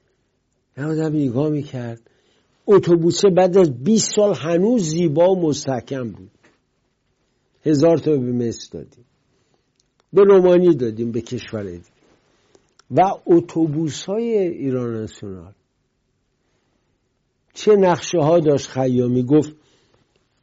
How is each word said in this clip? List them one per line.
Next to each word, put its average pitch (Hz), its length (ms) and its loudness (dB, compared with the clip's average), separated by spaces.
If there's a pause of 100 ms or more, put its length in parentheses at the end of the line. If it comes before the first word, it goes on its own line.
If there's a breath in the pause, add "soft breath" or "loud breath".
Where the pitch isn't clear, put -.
(760)
من 135 80 -10
آدم 156 320 -4
نگاه 139 320 -2
می‌کرد، 123 520 -8 (680)
اتوبوسه 175 640 2
بعد 180 280 4
از 135 260 2
بیست 208 320 0
سال 208 180 2
هنوز 180 480 0
زیبا 165 480 0
و 175 180 0
مستحکم 131 640 -6
بود. 92 180 -20 (1400)
هزار 156 320 4
تا 147 120 -2
به 127 220 -2
مصر 120 400 -6
دادیم، 87 320 -18 (1080)
به 190 100 4
رومانی 180 520 6
دادیم، 117 380 -6
به 117 80 -6
کشور 113 420 -10
دیگه. 87 220 -14 (1080)
و 139 120 2 (240)
اتوبوس‌های 170 1120 -2
ایران 127 560 -4
ناسیونال 101 580 -14 (2000)
چه 208 220 2
نقشه 180 420 0
ها 160 220 2
داشت. 147 280 0
خیامی 123 540 -2
گفت 147 340 0 (880)